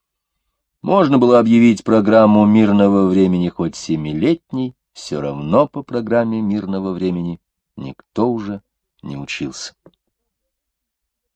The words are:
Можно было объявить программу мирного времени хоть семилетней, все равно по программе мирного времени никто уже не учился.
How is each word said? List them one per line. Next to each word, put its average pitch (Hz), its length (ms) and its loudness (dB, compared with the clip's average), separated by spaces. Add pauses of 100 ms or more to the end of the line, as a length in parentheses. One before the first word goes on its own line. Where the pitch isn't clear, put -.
(800)
Можно 156 360 2
было 123 220 4
объявить 117 460 4
программу 107 600 4
мирного 101 600 4
времени 90 400 2
хоть 85 300 -6
семилетней, 127 1000 -4 (160)
все - 300 -10
равно 73 440 -2
по - 160 -12
программе 113 600 -4
мирного 98 500 -6
времени 87 480 -6 (380)
никто - 520 -6
уже 101 320 -8 (400)
не 71 140 -14
учился. - 600 -12 (1600)